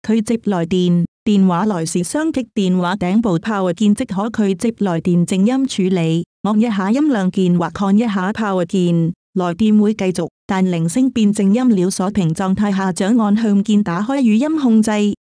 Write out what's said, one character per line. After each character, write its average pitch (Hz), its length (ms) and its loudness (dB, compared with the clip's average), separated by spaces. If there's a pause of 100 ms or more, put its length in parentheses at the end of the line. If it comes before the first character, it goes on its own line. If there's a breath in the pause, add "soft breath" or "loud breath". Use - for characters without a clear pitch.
拒 220 140 2
接 226 220 -2
來 180 240 -2
電， 175 380 2 (200)
電 196 220 4
話 175 180 0
來 180 180 -2
時 175 200 -4
雙 311 280 -4
擊 262 220 -4
電 185 260 0
話 175 180 -2
頂 185 220 0
部 190 200 0
Power 196 340 -2
鍵 208 220 2
即 254 100 -4
可 202 240 -4
拒 202 240 0
接 226 240 -2
來 175 240 -2
電 175 240 2
靜 190 220 0
音 269 200 0
處 - 140 -4 (140)
理， 165 300 0 (180)
按 214 180 0
一 - 20 2
下 202 280 -2
音 294 180 0
量 190 220 0
鍵 180 260 2
或 170 80 0
按 196 320 0
一 226 40 4
下 196 300 -2
Power 196 340 -2
鍵， 170 460 0 (220)
來 175 220 -2
電 214 260 4
會 214 140 2
繼 202 100 -6
續， 175 240 -4 (160)
但 190 180 0
鈴 170 240 0
聲 262 220 0
變 208 240 0
靜 196 200 2
音 247 220 2
了。 180 140 0
鎖 190 220 -4
屏 175 200 0
狀 190 240 -2
態 208 200 0
下， 190 180 -2
掌 208 240 0
按 208 180 2
Home 208 280 2
鍵 208 200 2
打 175 200 -4
開 269 180 -2
語 220 120 4
音 302 260 0
控 226 240 4
制 220 80 0 (300)